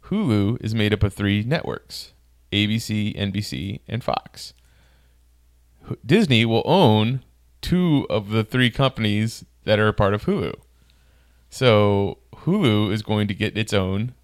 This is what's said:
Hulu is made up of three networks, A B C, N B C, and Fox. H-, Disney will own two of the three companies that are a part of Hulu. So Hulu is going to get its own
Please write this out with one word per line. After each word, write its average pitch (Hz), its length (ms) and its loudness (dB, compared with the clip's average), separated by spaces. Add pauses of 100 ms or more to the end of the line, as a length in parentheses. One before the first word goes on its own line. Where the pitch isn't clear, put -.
Hulu 120 540 0
is 107 120 -4
made 104 180 2
up 101 100 0
of 101 100 -2
three 101 300 0
networks, - 680 -8 (380)
A 104 160 2
B 110 120 -2
C, 107 360 -4
N 101 160 -6
B 98 100 -4
C, 92 460 -8
and - 160 -8
Fox. - 500 -8 (1400)
H-, - 160 -8
Disney 135 400 4
will 113 200 2
own 127 580 4 (380)
two 170 480 0
of 101 200 -4
the 110 140 0
three 123 280 0
companies 110 760 -2 (200)
that 107 140 2
are 107 80 4
a 104 60 2
part 101 200 2
of 107 120 -4
Hulu. 170 280 -2 (960)
So 104 720 2 (160)
Hulu 110 560 2
is 107 100 -2
going 107 260 -2
to 95 60 -4
get 98 240 -4
its 107 160 -4
own 101 400 -2 (100)